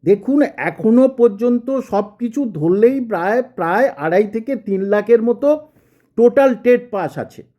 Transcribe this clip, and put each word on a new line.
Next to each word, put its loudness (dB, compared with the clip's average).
দেখুন, 0
এখনো 2
পর্যন্ত 0
সব -4
কিছু -6
ধরলেই 0
প্রায়, -4
প্রায় -2
আড়াই 0
থেকে -6
তিন -4
লাখের 2
মতো 0
টোটাল 4
টেট 0
পাস -6
আছে -12